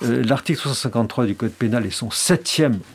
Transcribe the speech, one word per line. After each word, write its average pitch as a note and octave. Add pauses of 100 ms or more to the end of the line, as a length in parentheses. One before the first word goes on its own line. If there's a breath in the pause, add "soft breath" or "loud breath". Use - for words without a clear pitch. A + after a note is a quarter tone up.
Euh, B2
l'article C3+
trois C#3
cent -
cinquante-trois A#2
du G2+
Code A2+
pénal A#2
est F#2+
son A2+
septième D3 (160)